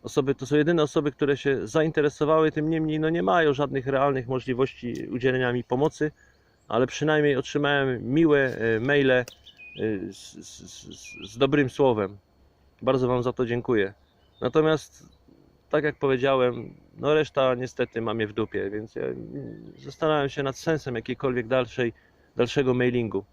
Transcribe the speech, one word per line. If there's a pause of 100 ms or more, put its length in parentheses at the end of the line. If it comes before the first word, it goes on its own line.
Osoby,
to
są
jedyne
osoby,
które
się
zainteresowały,
tym
niemniej,
no,
nie
mają
żadnych
realnych
możliwości
udzielenia
mi
pomocy, (560)
ale
przynajmniej
otrzymałem
miłe,
e,
maile,
e, (880)
z,
z,
z,
z
dobrym
słowem. (640)
Bardzo
wam
za
to
dziękuję. (460)
Natomiast, (640)
tak
jak
powiedziałem, (220)
no,
reszta
niestety
ma
mnie
w
dupie,
więc
ja,
mm,
zastanawiam
się
nad
sensem
jakiejkolwiek
dalszej, (440)
dalszego
mailingu.